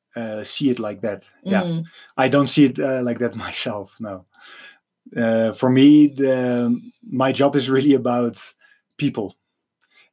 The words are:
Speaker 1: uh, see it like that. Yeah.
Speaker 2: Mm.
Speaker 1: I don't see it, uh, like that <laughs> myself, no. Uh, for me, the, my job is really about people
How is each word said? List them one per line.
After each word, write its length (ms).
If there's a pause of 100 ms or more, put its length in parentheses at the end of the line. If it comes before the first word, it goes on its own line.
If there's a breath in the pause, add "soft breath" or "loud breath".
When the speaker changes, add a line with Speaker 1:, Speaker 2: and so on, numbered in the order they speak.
(140)
Speaker 1:
uh, 300
see 260
it 80
like 220
that. 280 (140)
Yeah. 200
Speaker 2:
Mm. 240 (300 loud breath)
Speaker 1:
I 120
don't 180
see 200
it, 120
uh, 240
like 160
that 180
<laughs> 100
myself, 520
no. 280 (920 loud breath)
Uh, 360
for 180
me, 380
the, 720 (280)
my 220
job 240
is 160
really 240
about 460 (560 soft breath)
people 400 (760 soft breath)